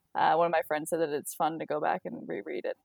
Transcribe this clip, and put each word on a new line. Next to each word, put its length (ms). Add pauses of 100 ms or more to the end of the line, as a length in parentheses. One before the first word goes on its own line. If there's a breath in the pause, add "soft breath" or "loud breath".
(160)
uh, 200
one 120
of 40
my 120
friends 260
said 120
that 80
it's 260
fun 240
to 60
go 140
back 260
and 220
reread 380
it, 200